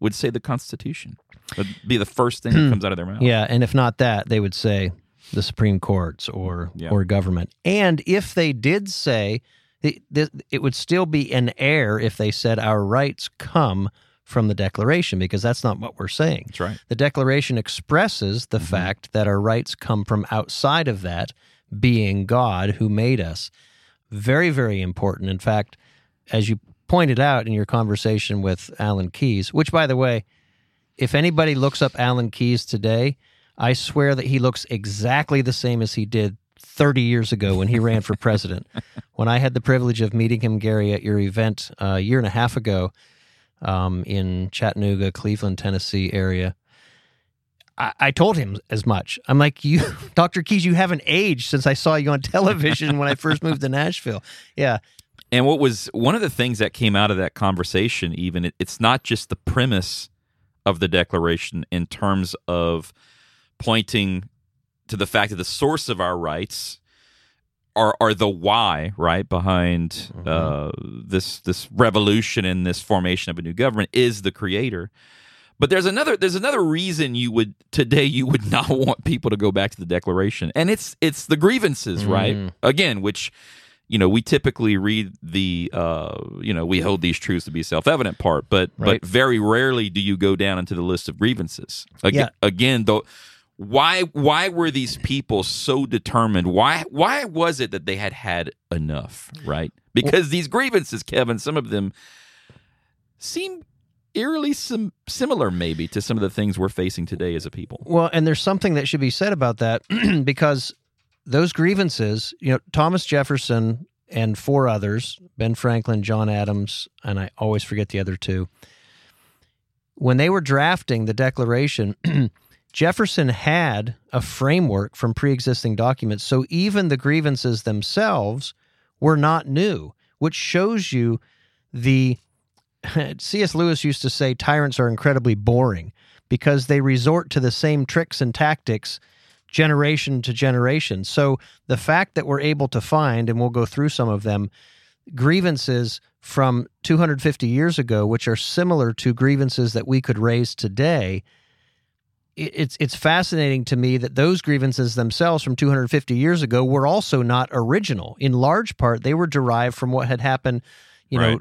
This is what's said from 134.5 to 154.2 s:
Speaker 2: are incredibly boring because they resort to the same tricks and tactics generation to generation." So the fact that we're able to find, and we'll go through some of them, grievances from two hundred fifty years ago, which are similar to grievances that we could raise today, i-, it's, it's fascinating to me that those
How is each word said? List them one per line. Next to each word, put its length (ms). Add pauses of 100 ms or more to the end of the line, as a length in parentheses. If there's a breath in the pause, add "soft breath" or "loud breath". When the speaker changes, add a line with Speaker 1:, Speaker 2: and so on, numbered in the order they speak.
Speaker 2:
are 100
incredibly 460
boring 580 (360 soft breath)
because 400
they 120
resort 500
to 100
the 100
same 340
tricks 360
and 140
tactics 640 (480 soft breath)
generation 760
to 100
generation." 680
So 380 (260 soft breath)
the 100
fact 380
that 120
we're 140
able 280
to 120
find, 480
and 120
we'll 100
go 160
through 220
some 200
of 140
them, 280 (640 soft breath)
grievances 880 (200)
from 460 (180)
two 140
hundred 220
fifty 280
years 320
ago, 260
which 220
are 80
similar 560
to 200
grievances 600
that 160
we 120
could 180
raise 360
today, 680 (1160)
i-, 160
it's, 240
it's 160
fascinating 720
to 100
me 200
that 180
those 260